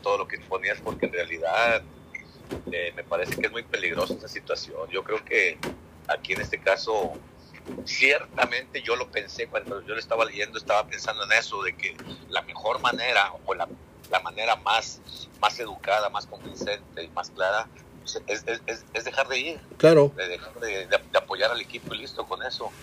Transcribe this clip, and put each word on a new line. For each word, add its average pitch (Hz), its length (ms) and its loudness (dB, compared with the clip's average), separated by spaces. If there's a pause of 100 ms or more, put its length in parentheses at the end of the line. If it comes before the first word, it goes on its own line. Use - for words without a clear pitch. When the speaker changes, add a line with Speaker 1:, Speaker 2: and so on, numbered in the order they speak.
Speaker 1:
todo 101 160 4
lo 92 100 -4
que 95 120 -8
ponías, 95 420 -2
porque - 240 -2
en - 60 -4
realidad, 87 720 2 (880)
eh, 87 240 -4
me 87 80 -10
parece - 340 -2
que - 100 4
es 104 60 2
muy 117 100 -6
peligrosa 87 520 0
esa - 140 -12
situación. - 480 -6 (140)
Yo 92 140 -2
creo 107 200 -2
que 95 320 2 (520)
aquí - 260 0
en - 80 -4
este - 180 -6
caso, 95 520 2 (760)
ciertamente 131 960 2
yo - 140 2
lo 123 140 -4
pensé 104 360 -4
cuando 101 400 -4
yo 104 80 -6
lo 113 60 -4
estaba 113 260 2
leyendo, 104 320 -4
estaba 107 280 2
pensando 107 380 -4
en 104 80 2
eso, 107 300 2
de 90 120 -2
que 92 220 -8 (320)
la - 140 -2
mejor 107 400 -2
manera, 117 500 4 (140)
o 95 80 0
la, 87 120 -4 (440)
la 92 100 4
manera 92 360 0
más, - 440 0 (400)
más - 200 2
educada, 104 500 0
más 104 160 -6
convincente 101 760 -8
y 80 40 -14
más 87 220 -6
clara, 98 360 0 (360)
pues, - 240 -8
es, 107 200 -4
es, 117 200 -2
es, 117 260 -6
es 117 140 -4
dejar 127 220 0
de 127 120 0
ir. 160 200 -6 (180)
Speaker 2:
Claro. 147 360 10
Speaker 1:
De 92 140 -6
dejar - 320 -10
de, 113 100 -4
de, 98 160 -4
de 95 320 2
apoyar 98 320 0
al 117 120 -2
equipo 117 320 -10
y 101 40 -6
listo - 280 -10
con - 160 -6
eso. 120 280 -6 (120)